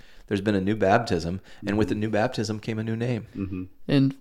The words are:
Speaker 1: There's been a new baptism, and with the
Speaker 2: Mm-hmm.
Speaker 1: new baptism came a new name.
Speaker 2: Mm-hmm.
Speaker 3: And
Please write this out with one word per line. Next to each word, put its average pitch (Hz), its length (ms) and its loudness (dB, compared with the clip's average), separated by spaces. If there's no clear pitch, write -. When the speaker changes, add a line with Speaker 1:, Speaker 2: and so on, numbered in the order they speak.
Speaker 1:
There's 101 140 0
been 104 140 2
a 95 60 2
new 101 160 2
baptism, 95 640 2
and 101 100 2
with 107 120 2
the 113 60 -2
Speaker 2:
Mm-hmm. 107 60 -2
Speaker 1:
new 107 100 -2
baptism 107 500 -2
came 110 180 -4
a 110 40 -2
new 113 120 -4
name. 117 400 -4
Speaker 2:
Mm-hmm. 92 280 -6
Speaker 3:
And 139 320 4